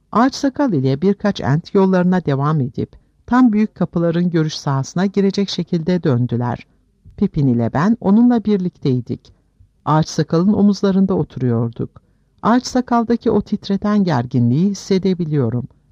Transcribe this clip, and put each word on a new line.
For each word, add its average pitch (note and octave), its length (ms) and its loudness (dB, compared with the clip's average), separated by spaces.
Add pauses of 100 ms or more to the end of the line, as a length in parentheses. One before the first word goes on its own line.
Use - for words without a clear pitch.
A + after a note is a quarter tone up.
(120)
Ağaç B3 240 0
Sakal C#4 380 -2
ile C3+ 280 0
birkaç G3 400 -2
ent - 340 -2
yollarına F#3 500 2
devam C#3+ 360 0
edip - 340 -6 (300)
tam B3 280 4
büyük G#3+ 220 0
kapıların E3+ 540 -2
görüş D#3 280 -2
sahasına C#3 480 -2
girecek G3 440 0
şekilde F3 540 -4
döndüler. A#2+ 640 -2 (500)
Pipin D#3+ 300 0
ile A#2 260 0
ben G3 260 2
onunla A#3 440 4
birlikteydik. E3+ 920 -2 (520)
Ağaç D#3 220 2
Sakal'ın E3+ 460 0
omuzlarında G3 600 2
oturuyorduk. A#2+ 880 -4 (400)
Ağaç B3 240 0
Sakal'daki A#3+ 680 -2
o G#3 100 2
titreten G#3 640 -2
gerginliği B2+ 680 0
hissedebiliyorum. E3+ 1000 -2 (240)